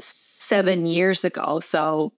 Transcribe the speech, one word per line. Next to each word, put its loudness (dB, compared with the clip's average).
seven 0
years 2
ago, -2
so 0